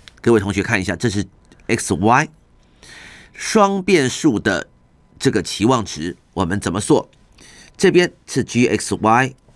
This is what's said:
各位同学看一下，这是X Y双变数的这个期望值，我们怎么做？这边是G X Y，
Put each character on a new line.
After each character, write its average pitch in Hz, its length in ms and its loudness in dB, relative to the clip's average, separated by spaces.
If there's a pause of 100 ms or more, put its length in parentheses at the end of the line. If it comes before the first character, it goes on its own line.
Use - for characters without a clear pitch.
(200)
各 113 120 2
位 113 60 6
同 98 160 -2
学 98 80 -2
看 107 180 -2
一 92 40 -4
下， 90 100 -4
这 113 160 -2
是 95 160 -4 (400)
X - 280 -2
Y 117 340 2 (1040)
双 196 500 0
变 170 260 2
数 120 300 0
的 95 300 -2 (500)
这 131 140 0
个 98 100 0
期 - 220 -6
望 120 200 2
值， 85 320 -10 (180)
我 95 100 -2
们 95 160 -4
怎 95 120 -4
么 95 80 -4
做？ - 300 0 (680)
这 190 140 2
边 175 220 2 (120)
是 - 200 -4
G 120 240 0
X 104 260 -4
Y， 113 400 0 (220)